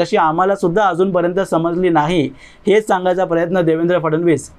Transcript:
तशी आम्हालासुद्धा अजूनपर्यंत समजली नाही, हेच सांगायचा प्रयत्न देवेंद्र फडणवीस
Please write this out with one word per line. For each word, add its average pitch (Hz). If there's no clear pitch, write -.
तशी 175
आम्हालासुद्धा 185
अजूनपर्यंत 175
समजली 175
नाही, 156
हेच 214
सांगायचा 185
प्रयत्न 170
देवेंद्र 165
फडणवीस 160